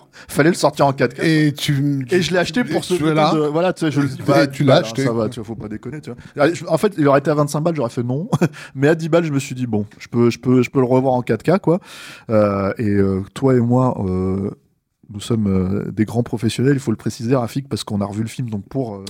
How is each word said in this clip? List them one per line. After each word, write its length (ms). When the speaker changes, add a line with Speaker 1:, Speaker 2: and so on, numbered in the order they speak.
Speaker 1:
Fallait 220
le 60
sortir 320
en 60
quatre 220
K. 80
Speaker 2:
Et 300
tu, 580
Speaker 1:
Et 100
je 100
l'ai 60
acheté 260
pour 180
Speaker 2:
tu 80
Speaker 1:
ce 60
Speaker 2:
es 40
Speaker 1:
truc 160
Speaker 2:
là. 180
Speaker 1:
de, 60
voilà, 340
tu 120
sais, 60
je 100
le 60
dis 120
Speaker 2:
Et 40
Speaker 1:
pas 180
à 60
Speaker 2:
tu 160
Speaker 1:
dix 60
Speaker 2:
l'as 60
Speaker 1:
balles, 80
hein, 40
Speaker 2:
acheté. 180
Speaker 1:
ça 80
va, 160
tu 100
vois, 60
faut 100
pas 120
déconner, 340
tu 100
vois. 320
Allez, 120
je, 120
en 100
fait, 200
il 100
aurait 120
été 120
à 40
vingt-cinq 260
balles, 140
j'aurais 140
fait 140
non. 260
<laughs> 240
Mais 120
à 80
dix 140
balles, 160
je 80
me 60
suis 160
dit, 120
bon, 180
je 80
peux, 220
je 100
peux, 220
je 80
peux 100
le 60
revoir 280
en 80
quatre 220
K, 160
quoi. 200
Euh, 480
et, 120
euh, 320
toi 220
et 40
moi, 460
euh, 460
nous 80
sommes, 280
euh, 440
des 140
grands 180
professionnels, 520
il 40
faut 120
le 60
préciser, 380
Rafik, 340
parce 140
qu'on 180
a 40
revu 160
le 80
film, 200
donc, 180
pour, 280
euh, 140